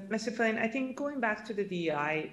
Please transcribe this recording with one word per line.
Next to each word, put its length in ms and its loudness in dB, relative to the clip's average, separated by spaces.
Mister 220 0
Flynn, 260 2
I 120 2
think 280 -2
going 240 -2
back 240 0
to 80 -6
the 120 0
D 240 0
E 20 4
I 420 0